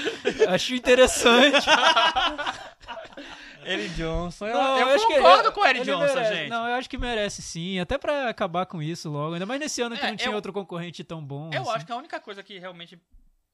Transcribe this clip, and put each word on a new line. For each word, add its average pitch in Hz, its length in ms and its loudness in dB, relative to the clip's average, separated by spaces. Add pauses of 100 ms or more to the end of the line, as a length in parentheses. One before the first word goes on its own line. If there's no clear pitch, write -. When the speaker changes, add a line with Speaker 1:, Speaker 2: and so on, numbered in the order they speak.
(500)
Speaker 1:
acho 185 240 0
interessante. 254 920 6 (2000)
Speaker 2:
Eric 196 280 -4
Johnson, 170 520 -6
eu, 226 100 -4
Speaker 1:
Não, 269 220 2
Speaker 2:
eu 247 80 2
Speaker 1:
eu 269 80 6
acho 427 120 2
que 330 80 4
Speaker 2:
concordo - 280 8
Speaker 1:
ele, 440 80 2
Speaker 2:
com - 100 -6
o 403 40 8
Eric 254 160 2
Speaker 1:
ele 254 100 -2
Speaker 2:
Johnson, 233 240 2
Speaker 1:
merece. 220 200 0
Speaker 2:
gente. 151 140 -6
Speaker 1:
Não, 233 180 -4
eu 240 80 -2
acho 254 140 -6
que 262 80 -10
merece 226 440 -4
sim, 180 380 -8
até 180 180 -4
pra 285 320 -4
acabar 185 360 -4
com 175 160 -10
isso 160 280 -8
logo. 151 240 -6
Ainda 175 120 -6
mais 254 140 -6
nesse 285 220 -6
ano 233 160 -6
que 277 80 -6
Speaker 2:
É, 202 40 -4
Speaker 1:
não 214 60 -6
tinha 226 160 -4
Speaker 2:
eu, 214 40 -6
Speaker 1:
outro 202 180 -8
concorrente 175 500 -10
tão 160 200 -12
bom, 143 300 -12
Speaker 2:
eu 294 80 -4
Speaker 1:
assim. 226 100 -6
Speaker 2:
acho 185 140 -6
que 202 60 -20
a 233 40 -6
única 262 240 -12
coisa 196 240 -16
que 196 160 -20
realmente, 175 400 -18 (540)